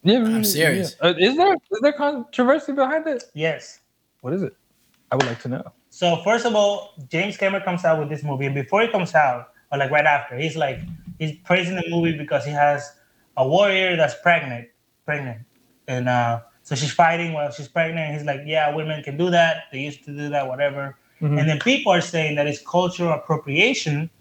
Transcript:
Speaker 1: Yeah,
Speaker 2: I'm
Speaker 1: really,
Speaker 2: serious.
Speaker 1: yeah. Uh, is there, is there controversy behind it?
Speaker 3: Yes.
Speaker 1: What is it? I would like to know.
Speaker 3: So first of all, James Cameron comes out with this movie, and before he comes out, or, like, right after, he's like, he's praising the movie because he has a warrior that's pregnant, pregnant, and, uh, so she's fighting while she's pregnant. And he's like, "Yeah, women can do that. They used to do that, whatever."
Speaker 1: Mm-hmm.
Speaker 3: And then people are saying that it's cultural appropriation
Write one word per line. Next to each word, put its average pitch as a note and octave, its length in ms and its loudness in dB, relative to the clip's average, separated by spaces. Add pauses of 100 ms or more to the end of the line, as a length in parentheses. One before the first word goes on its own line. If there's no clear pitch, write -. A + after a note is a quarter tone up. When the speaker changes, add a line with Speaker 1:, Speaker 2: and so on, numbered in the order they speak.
Speaker 1:
Yeah, G#3 140 4
Speaker 2:
I'm A#3+ 80 2
Speaker 1:
really, A3 200 2
Speaker 2:
serious. E3 560 2
Speaker 1:
yeah. E3 100 4
Uh, F3 60 0
is G#3 200 4
there, F#4 180 6
is A3 260 -6
there C#4+ 120 4
controversy C#4+ 800 0
behind C#4+ 340 0
it? C4+ 180 -4 (100)
Speaker 3:
Yes. D3+ 460 -4 (400)
Speaker 1:
What D#3 120 -6
is G3 100 -2
it? D3+ 120 -6 (580)
I B2+ 40 0
would C#3 100 2
like - 160 -8
to C3+ 60 -8
know. - 240 -8 (180)
Speaker 3:
So E3+ 340 0
first A3+ 220 0
of A3+ 100 0
all, G3+ 380 0 (140)
James F#3 280 -4
Cameron G3 260 -2
comes F3+ 220 -4
out D#3+ 160 4
with D3 80 -4
this C#3+ 160 -8
movie, C#3 220 -4
and C#3 80 -2
before C#3+ 280 0
he A#3 60 2
comes F#3+ 260 -2
out, C3 360 2 (200)
or, C#3 80 -4
like, C3+ 120 0
right D3 160 2
after, C#3 320 0
he's D#3 180 -4
like, C#3 240 -2 (380)
he's D3+ 260 -4
praising F3+ 320 0
the E3+ 120 -4
movie E3+ 280 0
because D3 280 -2
he C#3+ 60 -6
has D3 400 2 (460)
a C3 100 4
warrior F#3+ 500 4
that's D#3 260 2
pregnant, C3+ 460 2 (380)
pregnant, C#3 320 -6 (480)
and, B2 220 -2
uh, A#2+ 320 0 (240)
so - 100 -6
she's C3+ 180 -4
fighting E3+ 400 2
while D3 180 -4
she's D3 180 -14
pregnant. E3 380 -2
And D3 100 -6
he's D3 80 -8
like, C#3 220 -4
"Yeah, D3+ 260 0
women D#3 300 -6
can C#3 140 -10
do F3 140 0
that. E3 420 4
They C3+ 80 -8
used D3 240 -10
to D3 120 -12
do D3 120 -8
that, C#3+ 180 -2
whatever." C#3 500 -4 (240)
Speaker 1:
Mm-hmm. D3 180 0
Speaker 3:
And D3 100 2
then D3+ 100 0
people A#3+ 340 0
are F3 80 4
saying D#3 360 -2
that D3 100 0
it's D3 180 -6
cultural F3 480 0
appropriation D#3 960 -2 (120)